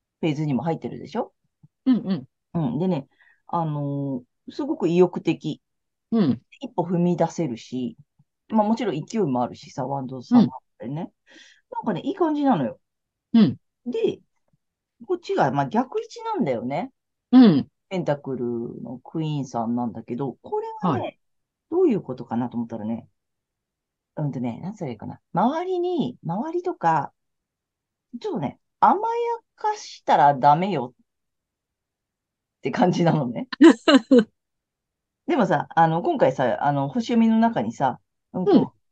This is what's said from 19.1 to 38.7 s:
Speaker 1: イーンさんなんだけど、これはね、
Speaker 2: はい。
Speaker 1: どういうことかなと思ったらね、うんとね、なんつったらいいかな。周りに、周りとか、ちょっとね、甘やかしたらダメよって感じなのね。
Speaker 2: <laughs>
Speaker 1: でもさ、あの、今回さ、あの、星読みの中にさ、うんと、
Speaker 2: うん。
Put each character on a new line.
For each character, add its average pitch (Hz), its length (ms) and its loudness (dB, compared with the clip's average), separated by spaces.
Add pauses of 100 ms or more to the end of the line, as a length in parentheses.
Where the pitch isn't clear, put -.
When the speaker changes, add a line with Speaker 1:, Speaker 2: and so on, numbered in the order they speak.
Speaker 1:
イ 156 40 -4
ー 147 160 -4
ン - 20 -6
さ 117 200 -4
ん 120 120 -2
な 120 100 -4
ん 104 60 -8
だ 113 100 -14
け 123 140 -10
ど、 135 240 -6
こ 427 180 -8
れ 453 80 -8 (140)
は 151 160 0
ね、 - 40 -6
Speaker 2:
は - 60 -8
い。 - 120 -14 (520)
Speaker 1:
ど 349 120 0
う 359 40 4
い 233 80 2
う 170 60 -4
こ 127 140 -10
と 120 100 -14
か 113 100 -8
な 120 140 -4
と 117 80 -8
思 117 80 -4
っ - 20 -14
た 113 100 -10
ら 104 60 -10
ね、 113 240 -8 (1080)
う 151 80 -4
ん 135 80 -4
と 127 80 -6
ね、 120 200 -6
な 190 100 -10
ん - 20 -10
つ - 40 -16
っ - 20 -20
た 165 60 -8
ら 127 60 -6
い 110 40 -10
い - 20 -20
か - 80 -16
な。 - 160 -14 (100)
周 277 340 0
り 370 140 -4
に、 349 420 -4
周 214 300 -6
り 359 120 -4
と 359 120 -6
か、 160 380 0 (1080)
ち 440 80 -8
ょ 392 40 -4
っ - 20 -4
と 214 60 -4
ね、 - 200 -6 (220)
甘 262 180 4
や 440 60 -4 (500)
か 427 220 -4
し - 260 -18
た 233 140 2
ら 143 160 6
ダ 143 240 4
メ 190 120 -2
よ 131 280 -4
っ - 1600 -20
て 131 100 -4
感 180 200 2
じ 175 140 0
な 160 80 4
の 143 140 0
ね。 175 200 -8 (120)
Speaker 2:
<laughs> 262 680 6 (1000)
Speaker 1:
で 330 100 2
も 214 80 4
さ、 151 280 0
あ 165 140 6
の、 160 140 0
今 330 160 -2
回 131 160 2
さ、 120 320 0
あ 143 80 2
の、 139 160 -2
星 233 240 -4
読 226 80 4
み 226 80 4
の 220 80 4
中 226 240 2
に 110 100 -4
さ、 127 300 -2 (320)
う 185 80 -4
ん 247 40 -2
と、 403 60 4
Speaker 2:
う 320 40 8 (100)
ん。 - 40 -12 (220)